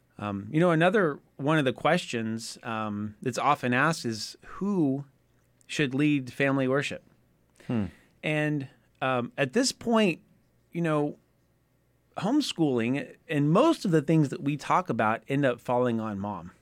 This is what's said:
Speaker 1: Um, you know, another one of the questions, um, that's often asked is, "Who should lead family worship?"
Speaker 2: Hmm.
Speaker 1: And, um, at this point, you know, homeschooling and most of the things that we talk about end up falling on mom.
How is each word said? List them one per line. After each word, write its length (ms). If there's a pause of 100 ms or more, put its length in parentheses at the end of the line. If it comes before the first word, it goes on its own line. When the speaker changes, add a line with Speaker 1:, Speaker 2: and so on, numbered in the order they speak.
(180)
Speaker 1:
Um, 340
you 80
know, 120
another 480 (180)
one 220
of 60
the 80
questions, 920
um, 580
that's 160
often 360
asked 320
is, 300 (220)
"Who 480 (640)
should 280
lead 380
family 340
worship?" 360 (640)
Speaker 2:
Hmm. 180 (380)
Speaker 1:
And, 440 (340)
um, 360
at 160
this 180
point, 480 (520)
you 100
know, 360 (1000)
homeschooling 880 (220)
and 220
most 340
of 60
the 100
things 280
that 140
we 140
talk 320
about 380
end 180
up 140
falling 400
on 200
mom. 320 (100)